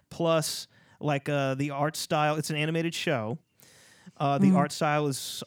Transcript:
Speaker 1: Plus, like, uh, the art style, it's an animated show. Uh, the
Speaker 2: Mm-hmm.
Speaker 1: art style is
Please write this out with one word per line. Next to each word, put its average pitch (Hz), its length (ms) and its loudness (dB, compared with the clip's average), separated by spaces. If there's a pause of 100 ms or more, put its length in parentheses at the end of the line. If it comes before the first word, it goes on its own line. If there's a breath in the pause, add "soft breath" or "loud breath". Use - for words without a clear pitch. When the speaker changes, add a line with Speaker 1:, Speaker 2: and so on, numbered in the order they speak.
(100)
Speaker 1:
Plus, 165 560 0 (340 soft breath)
like, 143 280 -2
uh, 139 260 0
the 143 160 -2
art 147 260 -2
style, 151 400 2
it's 156 140 -4
an 156 60 -4
animated 165 380 0
show. 127 440 -2 (800 loud breath)
Uh, 143 220 0
the 196 100 6
Speaker 2:
Mm-hmm. 185 80 6
Speaker 1:
art - 160 2
style 151 360 2
is - 380 -6